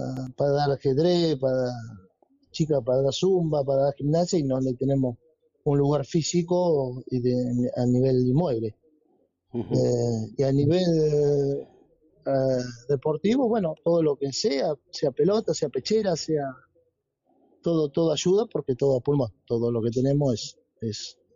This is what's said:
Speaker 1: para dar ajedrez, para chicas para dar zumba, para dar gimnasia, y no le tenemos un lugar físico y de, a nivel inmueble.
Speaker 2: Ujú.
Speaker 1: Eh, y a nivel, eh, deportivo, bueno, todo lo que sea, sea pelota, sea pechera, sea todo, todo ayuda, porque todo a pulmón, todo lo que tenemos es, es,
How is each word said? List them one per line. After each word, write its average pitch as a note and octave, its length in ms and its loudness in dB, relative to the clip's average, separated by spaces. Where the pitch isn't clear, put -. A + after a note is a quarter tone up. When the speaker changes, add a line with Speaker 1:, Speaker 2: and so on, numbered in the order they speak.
Speaker 1:
para C#3+ 140 2
dar C#3+ 200 2
ajedrez, D#3 680 2
para C3 320 -2
chicas D3+ 340 0
para B2+ 160 2
dar C#3 120 2
zumba, E3 520 0
para C3+ 200 0
dar C#3+ 100 0
gimnasia, E3 440 0
y D3 40 0
no C3 180 0
le C3 140 -2
tenemos C3 420 -2
un C#3+ 120 2
lugar C#3+ 280 2
físico E3 1000 0
y B2+ 120 -2
de, B2 560 0
a B2 100 0
nivel B2+ 420 2
inmueble. B2+ 480 0
Speaker 2:
Ujú. A2+ 220 -6
Speaker 1:
Eh, A#2+ 640 0
y C#3 60 2
a C3+ 100 2
nivel, D3 1120 2
eh, C3 380 0
deportivo, D#3 600 0
bueno, G3 240 -2
todo E3+ 200 2
lo D3+ 140 2
que C#3 140 -4
sea, C#3 420 -2
sea C#3+ 200 -2
pelota, F#3+ 420 0
sea D3 160 -4
pechera, G3 460 -2
sea D3+ 280 -2
todo, D#3+ 280 0
todo E3 240 2
ayuda, F#3+ 320 2
porque C#3+ 300 -4
todo C#3 220 2
a A#2+ 40 -2
pulmón, C#3 320 0
todo A#2 260 0
lo A#2 100 -2
que A#2 100 0
tenemos C3+ 420 2
es, - 240 -8
es, - 360 -8